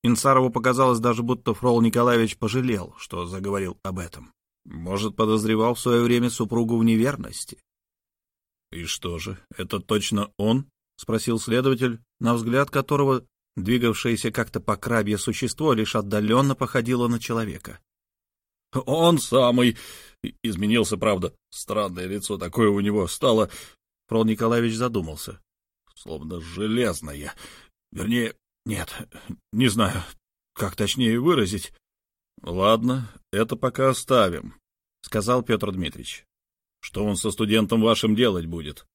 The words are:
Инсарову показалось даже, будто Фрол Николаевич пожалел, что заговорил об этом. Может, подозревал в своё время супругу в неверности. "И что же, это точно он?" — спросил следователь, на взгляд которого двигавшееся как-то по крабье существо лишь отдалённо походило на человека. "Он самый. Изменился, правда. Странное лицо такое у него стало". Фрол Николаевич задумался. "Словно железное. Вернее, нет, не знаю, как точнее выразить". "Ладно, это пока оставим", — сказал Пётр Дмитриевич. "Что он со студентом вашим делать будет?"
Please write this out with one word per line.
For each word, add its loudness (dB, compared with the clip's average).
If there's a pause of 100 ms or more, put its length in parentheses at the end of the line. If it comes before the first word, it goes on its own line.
Инсарову 4
показалось 2
даже, 2
будто -2
Фрол 4
Николаевич 4
пожалел, -2
что -8
заговорил -6
об -6
этом. -14 (320)
Может, -6
подозревал 2
в -4
своё 4
время 4
супругу 0
в 4
неверности. 0 (1080)
"И -12
что -6
же, -10 (200)
это -4
точно -2
он?" — 0 (320)
спросил -2
следователь, 0 (200)
на 2
взгляд 0
которого 0 (320)
двигавшееся 0
как-то -4
по -2
крабье 0
существо -2
лишь 0
отдалённо 2
походило -2
на 0
человека. -8 (1040)
"Он 4
самый. 2 (680)
Изменился, 0
правда. 0 (160)
Странное -6
лицо -6
такое 2
у 2
него 2
стало". 2 (580)
Фрол 2
Николаевич 0
задумался. -6 (540)
"Словно -10
железное. -4 (580)
Вернее, -2 (300)
нет, -8 (580)
не 2
знаю, 0 (500)
как -6
точнее 0
выразить". 0 (680)
"Ладно, 2 (220)
это 0
пока 0
оставим", — 2 (420)
сказал 0
Пётр 0
Дмитриевич. -8 (560)
"Что -6
он 0
со -2
студентом 2
вашим 4
делать 2
будет?" -10